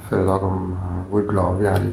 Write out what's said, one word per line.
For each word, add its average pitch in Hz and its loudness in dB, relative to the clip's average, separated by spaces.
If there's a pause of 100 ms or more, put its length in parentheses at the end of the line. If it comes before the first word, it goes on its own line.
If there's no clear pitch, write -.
før 95 2
i 95 2
dag 95 2
om, 92 -2
eh, 92 -4 (140)
hvor 104 2
glad 92 2
vi 101 2
er 95 2
i 98 -2